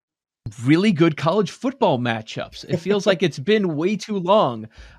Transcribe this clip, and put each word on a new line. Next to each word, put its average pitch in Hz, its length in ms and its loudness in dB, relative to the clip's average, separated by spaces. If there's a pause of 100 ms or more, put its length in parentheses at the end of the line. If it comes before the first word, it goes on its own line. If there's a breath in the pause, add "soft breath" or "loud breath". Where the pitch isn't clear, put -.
(640)
really 175 280 4
good 160 240 2
college 165 340 0
football 226 480 0
matchups. 117 720 -6
It - 80 -2
feels 190 300 -2
like 196 160 2
it's 160 160 0
been 190 360 0
way 180 220 -2
too 202 220 -6
long. 170 500 0 (300 soft breath)